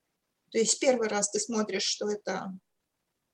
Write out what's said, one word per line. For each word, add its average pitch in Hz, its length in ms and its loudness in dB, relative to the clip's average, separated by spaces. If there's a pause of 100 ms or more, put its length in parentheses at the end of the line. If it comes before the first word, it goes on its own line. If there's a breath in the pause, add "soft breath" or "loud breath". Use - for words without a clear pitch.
(520)
То 226 80 2
есть 220 200 2
первый 247 280 4
раз 208 240 0
ты 214 80 -2
смотришь, 208 440 -2
что - 260 -2
это 196 420 -6 (840)